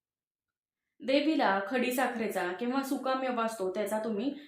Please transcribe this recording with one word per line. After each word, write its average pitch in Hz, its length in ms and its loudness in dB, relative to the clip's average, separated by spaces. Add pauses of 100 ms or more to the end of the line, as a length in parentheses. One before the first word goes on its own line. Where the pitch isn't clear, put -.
(1000)
देवीला 269 680 4
खडी 247 240 0
साखरेचा 220 600 0
किंवा 254 300 -2
सुका 262 300 -2
मेवा 247 320 0
असतो 196 240 -2
त्याचा 208 300 -2
तुम्ही 220 340 -2 (140)